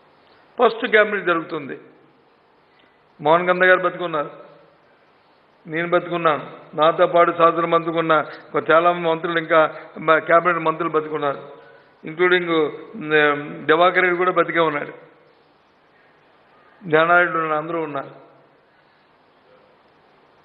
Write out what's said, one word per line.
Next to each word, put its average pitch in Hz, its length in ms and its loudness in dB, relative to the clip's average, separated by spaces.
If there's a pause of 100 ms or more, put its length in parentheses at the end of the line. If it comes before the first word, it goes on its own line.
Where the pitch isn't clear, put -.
(600)
first 233 280 0
cabinet 202 380 0
జరుగుతుంది. 156 540 -6 (1400)
మోహన్ 170 260 2
కంద 180 160 2
గారు 185 160 6
బతుకున్నారు, 170 500 -6 (1400)
నేను 170 220 -6
బతుకున్నాను, 170 880 -4
నాతో 165 320 2
పాటు 170 240 4
శాసన 170 340 2
మంత్రులు 165 320 -2
ఉన్న 160 280 2 (460)
చాలా 170 200 4
మంది 175 160 -4
మంత్రులు, 165 320 -2
ఇంకా 160 360 2 (220)
మ-, 160 200 2
cabinet 170 400 2
మంత్రులు 160 320 -4
బతుకున్నారు, 151 600 -4 (560)
Including, 175 440 0
ఉమ్, 151 1160 -2
దివాకర్ 175 360 4
రెడ్డి 180 160 0
కూడా 185 140 0
బతికే 165 280 0
ఉన్నాడు, 147 340 -2 (2000)
జానారెడ్డి 165 480 2
ఉన్నాడు, 156 200 -2
అందరూ 165 240 -6
ఉన్నారు. 143 300 -10 (2250)